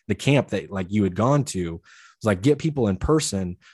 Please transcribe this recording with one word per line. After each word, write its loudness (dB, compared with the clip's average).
the 0
camp 2
that, -6
like, -6
you 2
had 0
gone 2
to, -6
was, -14
like, 2
get 4
people 0
in 0
person 0